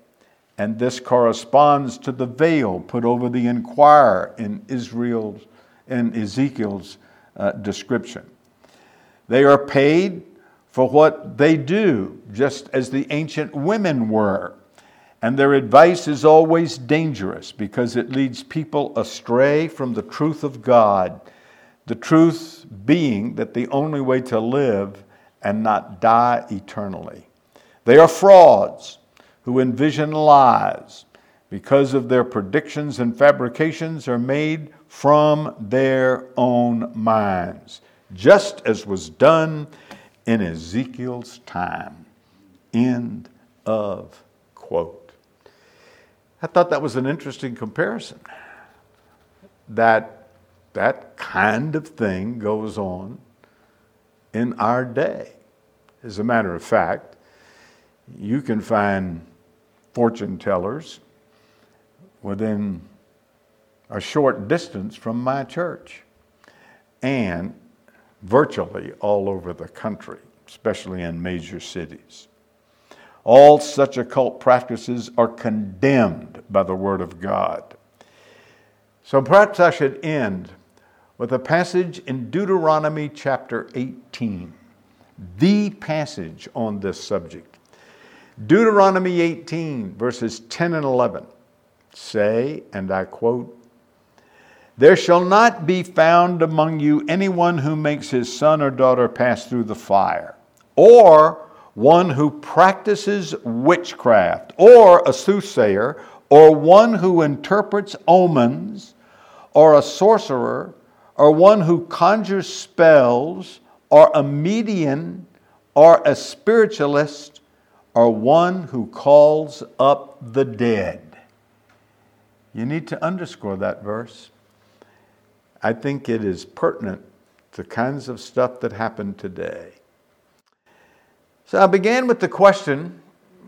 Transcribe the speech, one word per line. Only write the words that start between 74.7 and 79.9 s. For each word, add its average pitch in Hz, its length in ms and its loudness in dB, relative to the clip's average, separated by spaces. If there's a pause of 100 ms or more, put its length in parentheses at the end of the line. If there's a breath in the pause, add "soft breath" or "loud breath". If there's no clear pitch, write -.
are 117 100 2
condemned 107 1200 -4
by 98 100 0
the 92 140 -4
Word 95 260 -4
of 82 180 -14
God. 95 560 -8 (1300 soft breath)
So - 160 0
perhaps 196 400 2
I 175 120 4
should 135 340 -6